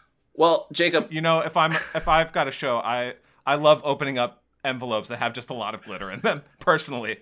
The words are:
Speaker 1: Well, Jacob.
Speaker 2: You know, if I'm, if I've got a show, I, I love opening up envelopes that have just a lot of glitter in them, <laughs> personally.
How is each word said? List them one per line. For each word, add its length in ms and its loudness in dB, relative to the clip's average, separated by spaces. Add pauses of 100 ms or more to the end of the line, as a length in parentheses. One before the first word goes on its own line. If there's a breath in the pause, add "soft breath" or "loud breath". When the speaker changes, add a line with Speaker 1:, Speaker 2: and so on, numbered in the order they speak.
(340 soft breath)
Speaker 1:
Well, 380 2
Jacob. 400 0
Speaker 2:
You 100 -4
know, 200 2
if 160 -4
I'm, 160 4
if 340 -4
I've 260 4
got 140 0
a 40 -6
show, 280 -2
I, 360 -4 (300 soft breath)
I 100 2
love 280 6
opening 340 -2
up 240 -2 (220)
envelopes 460 -4
that 100 -8
have 140 -2
just 160 -10
a 40 -6
lot 220 -6
of 80 -14
glitter 260 -10
in 120 -10
them, 200 0 (100)
<laughs> 80 -20
personally. 640 0